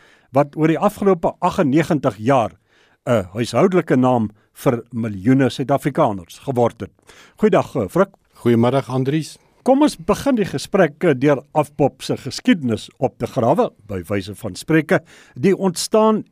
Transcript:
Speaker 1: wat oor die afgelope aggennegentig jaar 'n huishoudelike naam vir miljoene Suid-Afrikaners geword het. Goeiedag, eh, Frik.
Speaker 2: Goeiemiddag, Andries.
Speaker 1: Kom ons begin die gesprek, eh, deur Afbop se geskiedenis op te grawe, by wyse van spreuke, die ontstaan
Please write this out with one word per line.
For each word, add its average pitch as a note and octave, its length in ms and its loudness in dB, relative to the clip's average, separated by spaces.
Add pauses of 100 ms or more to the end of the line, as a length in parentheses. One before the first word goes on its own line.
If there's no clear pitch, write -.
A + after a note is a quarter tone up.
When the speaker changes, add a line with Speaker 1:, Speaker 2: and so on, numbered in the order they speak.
(320)
Speaker 1:
wat C#3+ 240 0
oor D#3+ 120 2
die D#3+ 100 0
afgelope F#3+ 600 0
aggennegentig D3 800 0
jaar A2 400 0 (480)
'n G#2+ 300 0
huishoudelike D#3 640 0
naam B2+ 340 2 (240)
vir A#2+ 360 -2
miljoene A#2 600 0
Suid-Afrikaners C3 880 -2
geword A#2 420 -2
het. G2 100 -12 (460)
Goeiedag, F3+ 400 0
eh, G#2 120 -2
Frik. F#3+ 200 0 (240)
Speaker 2:
Goeiemiddag, A#2+ 560 0
Andries. C3+ 480 -4 (260)
Speaker 1:
Kom C4+ 200 2
ons D4 140 0
begin G#3+ 380 -2
die G#3 120 0
gesprek, D#3+ 580 -2
eh, D#3+ 100 4
deur C3 280 0 (100)
Afbop D3 500 -2
se - 140 -6
geskiedenis F3+ 720 -2 (100)
op - 200 -4
te A#2 80 -6
grawe, G3+ 440 0 (160)
by F#2+ 160 -8
wyse G2+ 320 -6
van F#2+ 200 -12
spreuke, D#3 460 0 (340)
die F3 220 2
ontstaan G#3+ 760 0